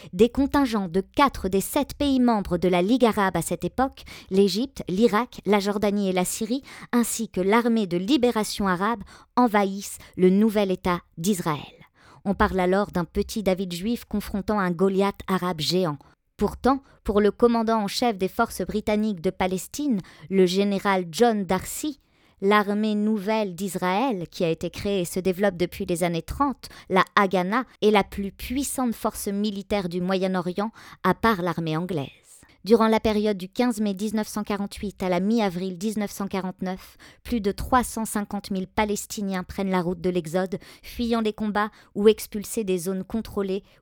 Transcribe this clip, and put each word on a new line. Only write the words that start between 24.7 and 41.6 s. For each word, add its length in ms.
créée 300
et 40
se 140
développe 380
depuis 300
les 180
années 180
trente, 460
la 160
Haganah, 480
est 80
la 140
plus 260
puissante 640
force 320
militaire 640
du 120
Moyen-Orient, 680
à 120
part 280
l'armée 340
anglaise. 300
Durant 240
la 120
période 380
du 100
quinze 320
mai 140
dix-neuf 320
cent 160
quarante-huit 600
à 60
la 120
mi-avril 580
dix-neuf 320
cent 160
quarante-neuf, 720
plus 180
de 120
trois 320
cent 200
cinquante 460
mille 160
Palestiniens 800
prennent 260
la 100
route 200
de 100
l'Exode, 480
fuyant 380
les 120
combats 380